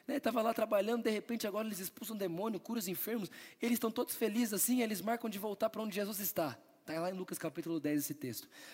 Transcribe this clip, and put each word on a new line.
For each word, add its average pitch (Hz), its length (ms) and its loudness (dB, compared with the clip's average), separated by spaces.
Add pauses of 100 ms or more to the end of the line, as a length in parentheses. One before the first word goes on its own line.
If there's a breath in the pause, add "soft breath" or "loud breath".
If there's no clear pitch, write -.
né, 285 120 0
tava 226 220 2
lá 226 120 4
trabalhando, 220 500 2
de 226 80 4
repente 220 340 -2
agora 214 220 -2
eles 196 120 -6
expulsam 214 360 -8
o 208 40 -6
demônio, 190 400 -2
curam 226 200 -2
os 180 80 -4
enfermos. 190 420 -2 (320 loud breath)
Eles 233 140 4
estão 226 160 2
todos - 240 0
felizes 220 380 2
assim, 240 280 4
eles 214 200 2
marcam 226 280 0
de 202 80 -4
voltar 208 320 0
pra 214 120 -4
onde 214 140 -2
Jesus 202 240 0
está. 170 380 0 (300)
Tá 156 140 -2
lá 180 100 0
em - 20 -4
Lucas 185 240 -6
capítulo 165 440 -2
dez 147 180 4
esse 143 140 -2
texto. 127 360 -6 (240 loud breath)